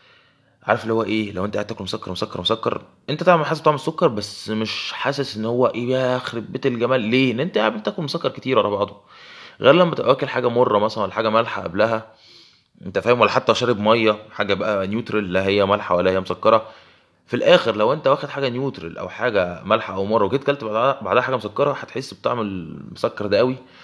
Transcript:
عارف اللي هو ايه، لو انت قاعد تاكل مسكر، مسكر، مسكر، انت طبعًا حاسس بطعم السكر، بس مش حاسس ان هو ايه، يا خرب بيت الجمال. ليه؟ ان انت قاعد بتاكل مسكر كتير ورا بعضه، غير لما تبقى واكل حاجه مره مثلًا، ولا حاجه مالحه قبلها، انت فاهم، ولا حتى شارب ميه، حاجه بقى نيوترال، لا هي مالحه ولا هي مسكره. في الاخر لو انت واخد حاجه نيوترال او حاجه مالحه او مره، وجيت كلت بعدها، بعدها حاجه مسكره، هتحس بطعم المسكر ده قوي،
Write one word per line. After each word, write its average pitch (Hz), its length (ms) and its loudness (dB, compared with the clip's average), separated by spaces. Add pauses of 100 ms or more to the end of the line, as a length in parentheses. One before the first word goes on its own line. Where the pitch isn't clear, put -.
(640)
عارف 110 200 0
اللي 113 100 -2
هو 113 100 0
ايه، 104 280 -2
لو 95 140 -4
انت 104 80 -6
قاعد 104 140 -4
تاكل 107 160 -10
مسكر، 95 280 -8
مسكر، 92 300 -6
مسكر، 113 400 -2 (280)
انت 156 140 -4
طبعًا 170 200 4
حاسس 151 180 -4
بطعم 151 140 4
السكر، 156 320 0
بس 104 420 -6
مش 110 440 -4
حاسس 131 440 -4
ان 110 80 -4
هو 120 220 2
ايه، 120 220 -2
يا 127 280 0
خرب 117 340 -8
بيت 123 140 -6
الجمال. 123 360 2
ليه؟ 127 300 2
ان 113 80 -2
انت 165 180 -2
قاعد 110 200 2
بتاكل 202 260 -4
مسكر 139 260 -4
كتير 127 280 -2
ورا 104 120 4
بعضه، 101 320 -2 (600)
غير 135 120 8
لما 170 220 4
تبقى - 140 0
واكل 135 180 2
حاجه 123 220 -2
مره 117 300 4
مثلًا، 107 240 0
ولا 92 100 -4
حاجه 110 160 0
مالحه 113 320 0
قبلها، 107 460 0 (800)
انت 98 140 -4
فاهم، 120 200 4
ولا 104 100 6
حتى - 260 2
شارب 120 240 0
ميه، 107 380 4 (140)
حاجه 101 220 -2
بقى 95 340 -2
نيوترال، 107 460 -2
لا 95 120 2
هي 98 200 4
مالحه 98 300 0
ولا 90 160 4
هي 95 80 0
مسكره. 107 460 2 (640)
في - 80 -4
الاخر 120 400 4
لو 110 180 2
انت 151 140 -2
واخد 143 220 0
حاجه 139 200 -4
نيوترال 120 480 -6
او 92 120 -8
حاجه 95 540 -2
مالحه 107 300 0
او 98 120 -2
مره، 104 200 2
وجيت 135 180 -2
كلت 139 200 -2
بعدها، 113 400 0
بعدها 101 180 2
حاجه 131 140 -2
مسكره، 120 360 -2
هتحس - 420 -8
بطعم 120 280 -2
المسكر 95 840 -6
ده 101 100 2
قوي، 127 180 2 (280)